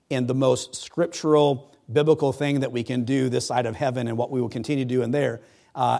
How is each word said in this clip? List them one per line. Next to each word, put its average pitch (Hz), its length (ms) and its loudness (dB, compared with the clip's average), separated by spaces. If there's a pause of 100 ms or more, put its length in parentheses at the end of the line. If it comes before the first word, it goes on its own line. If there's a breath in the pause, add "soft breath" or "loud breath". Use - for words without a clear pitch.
(120 soft breath)
and 127 160 0
the 127 80 0
most 131 400 0
scriptural, 151 1000 0 (160)
biblical 147 400 4
thing 143 300 0
that 131 100 -2
we 120 120 -2
can 123 200 -2
do 131 240 0
this 120 180 -2
side 123 200 0
of 110 100 -4
heaven 127 320 -2
and 113 80 -4
what 120 160 -4
we 131 80 -2
will 120 80 0
continue 131 380 -4
doing 120 260 -2
there. 127 300 -2 (340 soft breath)
Uh, 123 240 0